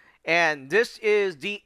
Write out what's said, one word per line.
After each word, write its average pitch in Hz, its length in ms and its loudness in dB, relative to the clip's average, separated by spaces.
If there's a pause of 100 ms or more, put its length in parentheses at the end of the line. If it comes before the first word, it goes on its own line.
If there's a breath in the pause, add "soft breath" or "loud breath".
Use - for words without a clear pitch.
(240 soft breath)
And 156 440 0
this 220 300 0
is 208 380 0
the 196 300 -10